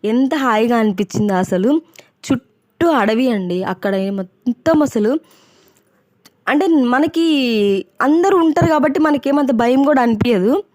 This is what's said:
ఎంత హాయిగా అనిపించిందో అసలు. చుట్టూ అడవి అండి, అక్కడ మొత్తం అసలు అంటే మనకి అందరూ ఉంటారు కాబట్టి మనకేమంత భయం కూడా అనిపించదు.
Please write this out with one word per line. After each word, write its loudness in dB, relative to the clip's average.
ఎంత 0
హాయిగా 0
అనిపించిందో -2
అసలు. 0
చుట్టూ -4
అడవి 0
అండి, -4
అక్కడ -4
మొత్తం -2
అసలు -2
అంటే 0
మనకి 0
అందరూ 2
ఉంటారు 2
కాబట్టి 0
మనకేమంత 0
భయం 2
కూడా 2
అనిపించదు. 0